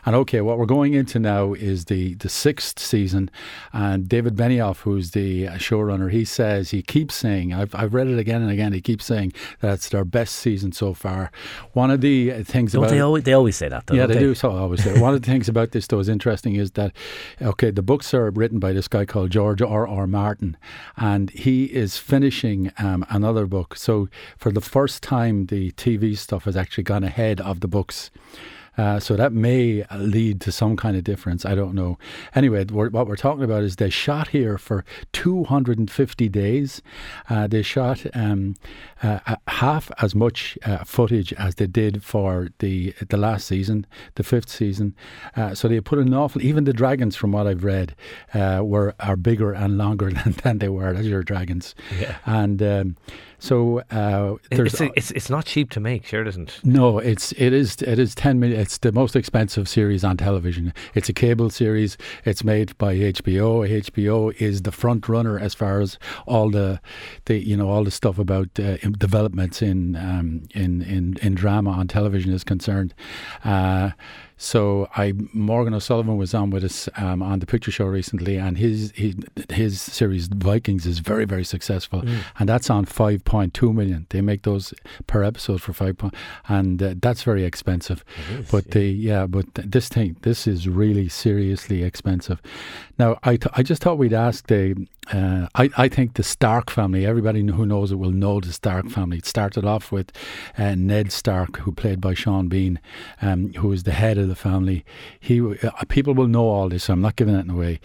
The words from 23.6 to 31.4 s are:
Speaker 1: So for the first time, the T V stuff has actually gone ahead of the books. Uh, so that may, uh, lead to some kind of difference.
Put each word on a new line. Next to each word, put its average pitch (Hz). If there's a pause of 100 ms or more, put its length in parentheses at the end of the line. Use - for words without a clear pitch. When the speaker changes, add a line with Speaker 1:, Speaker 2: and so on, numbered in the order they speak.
Speaker 1:
So 104 (280)
for 110
the 101
first -
time, 113
the 95
T 120
V 104
stuff -
has 95
actually 92
gone 101
ahead 107
of 90
the 92
books. - (640)
Uh, 104
so 104
that 123
may, 117
uh, 104
lead 104
to 95
some 110
kind 104
of 92
difference. 87